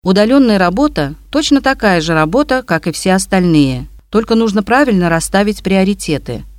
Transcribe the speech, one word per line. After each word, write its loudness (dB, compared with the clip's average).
Удаленная 2
работа — -2
точно 0
такая 0
же -4
работа, 0
как -4
и -2
все -2
остальные, 0
только 0
нужно 0
правильно 2
расставить -2
приоритеты. -2